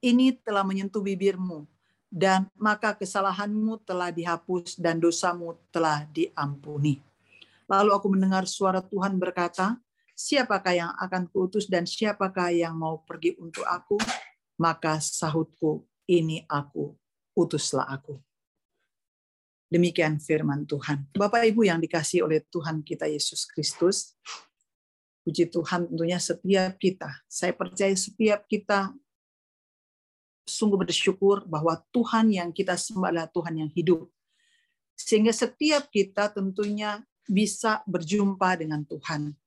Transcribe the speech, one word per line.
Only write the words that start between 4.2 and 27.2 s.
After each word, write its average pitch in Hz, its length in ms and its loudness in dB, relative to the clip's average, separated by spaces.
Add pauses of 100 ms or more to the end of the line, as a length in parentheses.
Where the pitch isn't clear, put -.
dan 165 240 0
dosamu 170 560 0 (160)
telah 156 400 0
diampuni.' 147 880 -2 (720)
Lalu 202 240 6
aku 202 160 0
mendengar 190 320 2
suara 185 400 0
Tuhan 196 320 -2
berkata, 180 640 -2 (400)
'Siapakah 202 560 2
yang 170 240 0
akan 185 320 -4
kuutus 190 320 0
dan 180 240 0
siapakah 190 640 -2
yang 170 240 0
mau 160 240 -4
pergi 165 400 -6
untuk 165 240 -10
aku?' 202 400 -2 (560)
Maka 160 400 0
sahutku, 156 880 -2 (240)
'Ini 160 320 2
aku, 143 480 -6 (480)
utuslah 156 480 0
aku.'" 139 320 -12 (1500)
Demikian 165 480 2
firman 151 480 0
Tuhan. 143 480 -4
Bapak 208 320 2
Ibu 226 160 4
yang 180 160 4
dikasihi 165 480 0
oleh 156 160 2
Tuhan 160 400 -6
kita 151 240 -8
Yesus 151 400 -4
Kristus, - 720 -2 (1040)
puji 165 240 0
Tuhan, 175 400 -2
tentunya 165 320 -2
setiap 185 640 0
kita, 175 480 -2